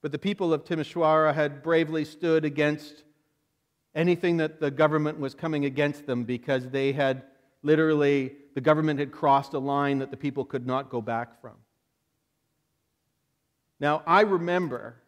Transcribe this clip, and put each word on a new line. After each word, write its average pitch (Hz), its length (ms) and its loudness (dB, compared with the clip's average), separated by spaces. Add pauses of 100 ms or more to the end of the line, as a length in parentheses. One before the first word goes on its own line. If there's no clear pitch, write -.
But 147 100 -8
the 143 80 -8
people 190 320 -2
of 156 140 -2
Timisoara 156 640 2
had 143 300 -2
bravely 160 440 0
stood 160 380 0
against 151 600 -2 (880)
anything 170 440 2
that 156 220 -2
the 147 120 -2
government 151 480 0
was 135 160 -6
coming 156 300 -2
against 143 420 -2
them, 123 160 -2
because 127 440 -4
they 135 240 -2
had 135 300 0 (400)
literally, 147 720 2 (220)
the 139 60 -4
government 151 380 2
had 143 120 -4
crossed 139 420 2
a 143 60 -2
line 139 400 -2
that 135 100 -6
the 135 80 -12
people 139 260 -6
could 123 220 -8
not 131 240 -4
go 120 120 -6
back 117 380 -8
from. 117 140 -20 (2250)
Now, 147 280 0
I 180 140 6
remember 170 760 -2 (120)